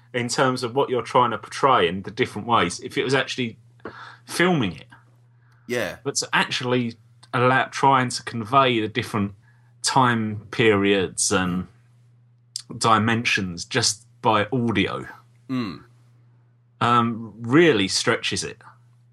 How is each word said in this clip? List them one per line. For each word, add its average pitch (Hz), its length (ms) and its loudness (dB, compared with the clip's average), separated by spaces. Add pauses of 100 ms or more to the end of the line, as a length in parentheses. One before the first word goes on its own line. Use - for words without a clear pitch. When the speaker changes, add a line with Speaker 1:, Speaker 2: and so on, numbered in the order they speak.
(140)
Speaker 1:
in 120 140 -2
terms 127 360 0
of 117 120 -6
what 135 140 0
you're 123 120 -2
trying 120 300 2
to 107 60 -4
portray 117 500 2
in 92 140 -4
the 95 100 -12
different 107 340 -6
ways 104 360 0
if - 160 -8
it 131 80 -2
was 131 80 -2
actually 127 440 -4 (680)
filming 160 500 0
it. - 120 -20 (800)
Speaker 2:
Yeah. 113 360 -4
Speaker 1:
But 139 120 -6
to - 180 -4
actually 123 600 0 (380)
allow, 127 320 2
trying 131 440 2
to - 140 -8
convey 120 580 2
the 107 80 -4
different 104 440 -4 (480)
time 113 720 0
periods 101 800 2
and 90 360 -2 (1120)
dimensions 110 840 0
just - 420 -4 (160)
by 107 300 2
audio, 98 560 -2 (420)
Speaker 2:
Mm. 113 340 -6 (960)
Speaker 1:
um, 117 580 0
really 120 480 4
stretches - 560 -2
it. 71 140 -12 (560)